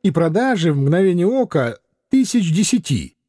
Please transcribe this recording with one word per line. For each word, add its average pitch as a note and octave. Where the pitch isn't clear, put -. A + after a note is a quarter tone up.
и F#3+
продажи E3+
в C#3+
мгновение F3
ока F3+
тысяч A#3
десяти D#3